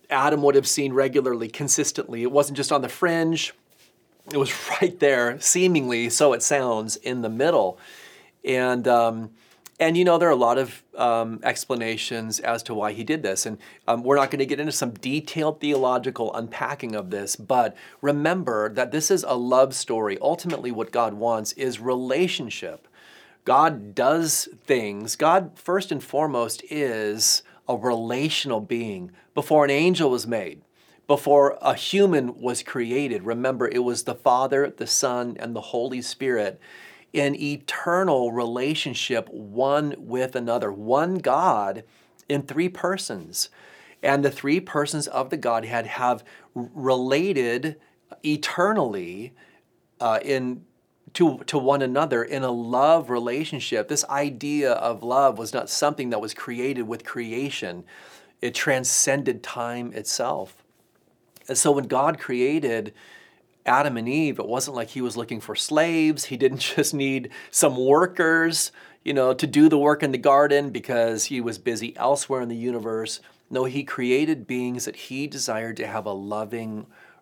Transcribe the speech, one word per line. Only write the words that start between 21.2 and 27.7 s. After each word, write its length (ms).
is 260
relationship. 1080
God 500
does 540
things. 520
God, 420
first 320
and 140
foremost, 640
is 720
a 100